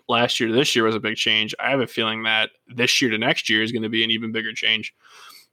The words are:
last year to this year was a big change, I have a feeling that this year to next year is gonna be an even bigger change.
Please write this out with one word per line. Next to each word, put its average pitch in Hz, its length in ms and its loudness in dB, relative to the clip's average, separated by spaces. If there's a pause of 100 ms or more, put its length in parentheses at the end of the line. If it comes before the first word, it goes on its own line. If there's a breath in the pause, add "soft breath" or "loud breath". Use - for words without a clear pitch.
last 120 320 2
year 117 80 0
to 110 60 0
this 147 200 2
year 117 100 4
was 110 120 2
a 104 40 -2
big 110 160 -4
change, 107 440 2
I 117 100 -2
have 139 100 0
a 113 60 -2
feeling 110 380 -2
that 110 260 0 (160)
this 123 340 0
year 127 120 2
to 107 60 0
next 127 300 0
year 110 140 2
is 110 80 -2
gonna 110 180 -4
be 113 140 0
an 113 80 0
even 113 220 -2
bigger 110 200 -6
change. 110 400 -2 (600 loud breath)